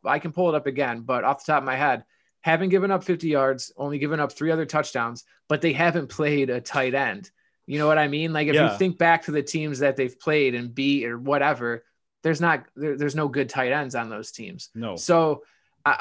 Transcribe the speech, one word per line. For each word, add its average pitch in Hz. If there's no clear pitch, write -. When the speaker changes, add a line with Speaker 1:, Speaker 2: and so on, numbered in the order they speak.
Speaker 1:
I 147
can 160
pull 175
it 156
up 147
again, 127
but 120
off 135
the 160
top 147
of 131
my 131
head, 131
haven't 165
given 190
up 185
fifty 170
yards, 135
only 143
given 151
up 139
three 156
other 160
touchdowns, 123
but 151
they 165
haven't 165
played 147
a 123
tight 131
end. 104
You 143
know 151
what 156
I 147
mean? 156
Like, 151
if 151
Speaker 2:
Yeah. 139
Speaker 1:
you 101
think 185
back 165
to -
the 147
teams 151
that 139
they've 127
played 143
and 120
beat 135
or 117
whatever, 135
there's 160
not, 160
there, 143
there's 143
no 151
good 131
tight 127
ends 139
on 117
those 107
teams. 98
Speaker 2:
No. 113
Speaker 1:
So 160
I, 143